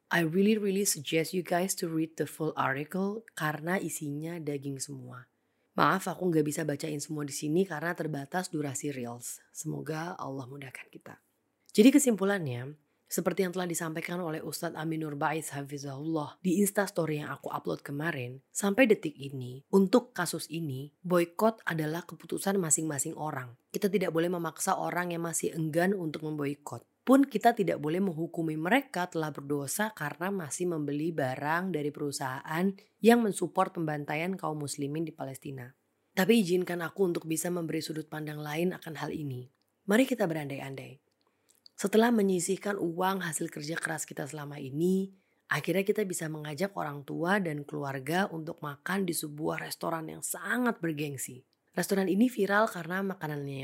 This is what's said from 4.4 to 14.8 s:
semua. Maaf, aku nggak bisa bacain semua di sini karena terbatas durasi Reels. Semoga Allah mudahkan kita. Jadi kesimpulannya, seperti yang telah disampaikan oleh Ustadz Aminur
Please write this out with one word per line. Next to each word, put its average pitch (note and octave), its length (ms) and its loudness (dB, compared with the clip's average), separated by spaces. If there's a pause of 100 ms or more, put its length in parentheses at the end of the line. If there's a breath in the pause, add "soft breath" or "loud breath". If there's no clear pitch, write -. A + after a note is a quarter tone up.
semua. B2+ 480 -12 (480)
Maaf, E3+ 320 4
aku F3+ 240 0
nggak D#3 160 6
bisa D3+ 160 -2
bacain D3+ 400 -4
semua D3+ 240 -6
di C3+ 80 -8
sini D#3+ 320 2
karena E3+ 320 -4
terbatas D#3 560 -4
durasi D3 400 -4
Reels. A#2+ 560 -10
Semoga D#3 640 -6
Allah C3+ 320 -8
mudahkan C#3 480 -14
kita. - 260 -18 (540)
Jadi G#3+ 160 12
kesimpulannya, F#3 880 2 (320)
seperti F#3 400 0
yang E3+ 80 -8
telah F3+ 80 -2
disampaikan E3 560 -4
oleh D#3+ 240 -4
Ustadz E3 320 -6
Aminur D#3 400 -4